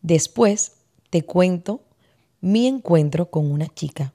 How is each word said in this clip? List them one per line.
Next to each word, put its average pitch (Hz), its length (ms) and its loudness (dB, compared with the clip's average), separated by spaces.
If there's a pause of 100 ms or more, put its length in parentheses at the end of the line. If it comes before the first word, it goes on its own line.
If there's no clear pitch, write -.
Después 202 760 0 (340)
te 165 120 0
cuento 180 600 -2 (580)
mi 208 240 2
encuentro 170 640 0
con 151 220 -2
una 151 160 -4
chica. 143 480 -10